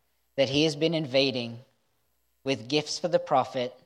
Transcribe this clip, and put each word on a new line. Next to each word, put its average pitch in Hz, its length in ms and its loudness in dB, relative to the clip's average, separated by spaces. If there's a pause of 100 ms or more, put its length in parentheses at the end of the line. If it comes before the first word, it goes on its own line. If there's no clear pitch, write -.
(360)
that 131 140 2
he 143 140 4
has 156 120 2
been 160 200 0
invading 127 640 0 (840)
with 110 240 -2
gifts 147 300 -2
for 180 100 -2
the 170 120 2
prophet, 127 540 -2 (120)